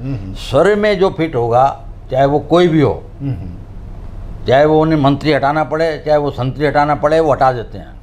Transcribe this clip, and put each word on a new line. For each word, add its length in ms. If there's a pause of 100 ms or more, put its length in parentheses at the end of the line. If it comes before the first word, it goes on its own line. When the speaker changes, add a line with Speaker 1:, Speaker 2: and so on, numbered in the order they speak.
Speaker 1:
हम्म। 320
Speaker 2:
survey 420
में 240
जो 100
fit 260
होगा, 460 (300)
चाहे 140
वो 140
कोई 280
भी 140
हो, 220 (180)
Speaker 1:
हम्म। 340 (920)
Speaker 2:
चाहे 180
वो 160
उन्हें 180
मंत्री 340
हटाना 300
पड़े, 420
चाहे 120
वो 140
संतरी 340
हटाना 300
पड़े, 240
वो 120
हटा 200
देते 260
हैं। 100 (160)